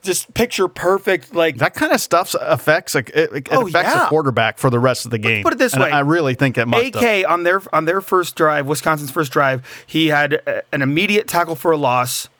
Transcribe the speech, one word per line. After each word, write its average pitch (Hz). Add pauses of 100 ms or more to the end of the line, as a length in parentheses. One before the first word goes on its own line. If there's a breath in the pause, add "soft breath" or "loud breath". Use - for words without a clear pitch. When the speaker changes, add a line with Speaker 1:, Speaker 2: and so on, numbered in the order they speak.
Speaker 1:
just -
picture 220
perfect, 185
like 160
Speaker 2:
That 156
kind 320
of 254
stuff -
affects 156
a, 143
it, 151
it 139
Speaker 1:
Oh, 226
Speaker 2:
affects 175
Speaker 1:
yeah. 349
Speaker 2:
a -
quarterback 120
for 135
the 120
rest 123
of 120
the 113
Speaker 1:
Let's 107
Speaker 2:
game. 110
Speaker 1:
put 98
it 247
this 254
Speaker 2:
And 131
Speaker 1:
way. 131
Speaker 2:
I 147
really 143
think 127
it 117
must 120
have. 247
Speaker 1:
A -
K 214
on 175
their, 180 (140)
on 160
their 175
first 185
drive, 151
Wisconsin's 147
first 151
drive, 131 (240 loud breath)
he 160
had 147
a, 135 (100)
an 147
immediate 175
tackle 165
for 170
a 156
loss 127